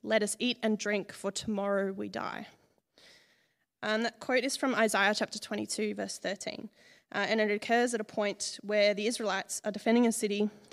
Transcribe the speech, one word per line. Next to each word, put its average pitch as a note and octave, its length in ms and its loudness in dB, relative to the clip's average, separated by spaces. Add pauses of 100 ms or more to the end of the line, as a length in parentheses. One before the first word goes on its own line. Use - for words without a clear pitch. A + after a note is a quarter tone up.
"Let G#3+ 180 2
us G#3 160 -2
eat B3 240 -2
and A3 160 2
drink, G#3 340 -2
for G3 200 -6
tomorrow G3 600 -2
we G3+ 160 -6
die." - 400 -8 (1300)
And G#3+ 240 0
that - 140 -4
quote B3+ 240 0
is C4+ 120 -2
from C4 200 0
Isaiah G#3 400 4
chapter - 240 -4
twenty-two, G#3 560 -4
verse G3 240 -6
thirteen. - 500 -8 (440)
Uh, G3+ 140 0
and A3 140 2
it G#3+ 100 2
occurs A#3 420 2
at A3+ 60 -2
a G#3+ 60 -4
point - 560 -4
where G#3 320 4
the G3+ 120 -2
Israelites G#3 600 -2
are G#3+ 60 -2
defending A3+ 360 4
a A3+ 60 4
city G#3 360 0 (240)